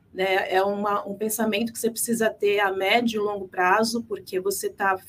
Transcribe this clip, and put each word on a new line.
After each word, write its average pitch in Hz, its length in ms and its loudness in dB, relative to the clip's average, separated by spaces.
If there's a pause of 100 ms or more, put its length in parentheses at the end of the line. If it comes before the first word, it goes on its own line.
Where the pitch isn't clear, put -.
(140)
né? 190 400 0
É 190 80 4
uma, 202 460 0
um 196 60 -8
pensamento 220 580 -2
que - 80 -12
você 226 100 0
precisa 220 400 0
ter 202 300 2
a 196 120 2
médio 214 500 2
e 208 40 0
longo 202 220 -4
prazo, 220 560 2
porque 185 380 -6
você 196 280 -2
tá 190 280 0 (120)